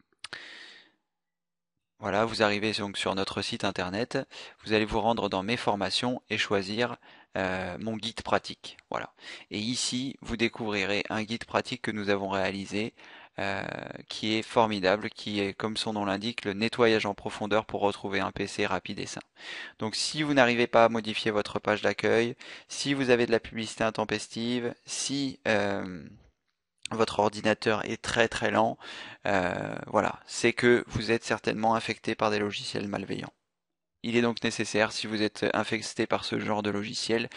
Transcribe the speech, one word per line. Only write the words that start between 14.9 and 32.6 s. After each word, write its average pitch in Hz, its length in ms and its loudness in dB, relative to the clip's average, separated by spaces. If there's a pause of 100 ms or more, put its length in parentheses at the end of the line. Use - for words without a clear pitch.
qui 104 280 -6
est, 98 160 0
comme 107 220 -4
son 113 160 -4
nom 104 120 -2
l'indique, 104 400 -2
le 101 100 -2
nettoyage 113 520 4
en 101 80 0
profondeur 107 520 0
pour - 160 -2
retrouver 101 360 0
un 98 140 0
P 101 160 -4
C 104 180 0
rapide 95 320 -4
et - 80 -6
sain. - 160 -10 (560)
Donc 135 160 -4
si - 300 -2
vous 147 100 2
n'arrivez 120 320 6
pas 117 200 8
à - 20 6
modifier 110 420 0
votre 104 300 0
page 104 220 0
d'accueil, 110 520 2 (320)
si - 280 -2
vous 135 160 0
avez 120 160 6
de 113 60 2
la 113 60 4
publicité 110 460 -4
intempestive, 113 920 -2 (120)
si, 139 600 -4
euh, 98 560 0 (880)
votre 110 300 0
ordinateur 104 680 2
est 110 140 -6
très, - 260 2
très 107 220 -2
lent, 110 260 2 (480)
euh, 98 500 0 (120)
voilà, - 400 0
c'est - 260 2
que 120 360 6
vous 110 220 -4
êtes 113 140 2
certainement 113 500 0
infecté 113 400 -2
par 107 160 2
des 104 80 2
logiciels 104 480 -4